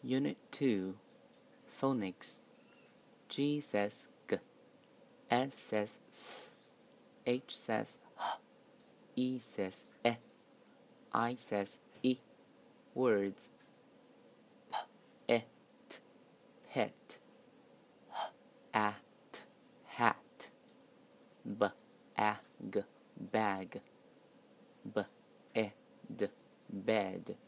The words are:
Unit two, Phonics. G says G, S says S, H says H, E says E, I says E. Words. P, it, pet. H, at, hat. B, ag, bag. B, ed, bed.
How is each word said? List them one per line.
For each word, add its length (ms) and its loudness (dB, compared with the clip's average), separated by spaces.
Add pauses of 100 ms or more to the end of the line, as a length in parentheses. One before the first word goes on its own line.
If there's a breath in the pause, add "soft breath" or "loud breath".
Unit 340 0 (140)
two, 440 2 (840)
Phonics. 580 0 (880)
G 320 0
says 480 -2 (220)
G, 80 2 (920)
S 240 2
says 460 -2 (120)
S, 380 0 (760)
H 300 -2
says 440 -2 (200)
H, 60 -4 (920 loud breath)
E 240 0
says 460 -4 (200)
E, 80 6 (1000)
I 220 2
says 440 -2 (220)
E. 160 4 (800)
Words. 540 2 (1200)
P, 60 -4 (500)
it, 200 2 (1300)
pet. 440 -2 (960)
H, 80 -8 (540 loud breath)
at, 720 -2 (420)
hat. 640 0 (960)
B, 220 2 (500)
ag, 680 0 (480)
bag. 500 0 (1120)
B, 80 2 (540)
ed, 760 -4 (400)
bed. 680 0 (120)